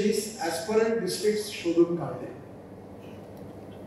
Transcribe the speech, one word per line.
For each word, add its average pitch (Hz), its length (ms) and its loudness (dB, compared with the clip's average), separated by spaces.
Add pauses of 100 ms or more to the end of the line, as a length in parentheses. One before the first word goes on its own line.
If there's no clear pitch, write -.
वीस - 400 2
ॲस्पिरंट 220 580 4
डिस्ट्रिक्ट्स 202 520 2
शोधून 170 440 4
काढले. - 400 -6 (1500)